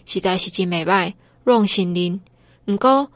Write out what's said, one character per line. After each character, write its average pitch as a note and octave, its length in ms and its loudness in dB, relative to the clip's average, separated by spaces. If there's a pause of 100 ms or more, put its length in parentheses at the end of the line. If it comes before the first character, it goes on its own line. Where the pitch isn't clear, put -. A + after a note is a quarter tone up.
实 - 140 -8
在 F#3 180 0
是 F#3 140 -4
真 F#3 180 -2
袂 E3+ 160 -2
歹。” F#3 280 0 (300)
荣 A#3 220 4
承 F3+ 300 -2
认。 F3+ 260 -2 (460)
毋 G3+ 100 0
过 C4+ 380 2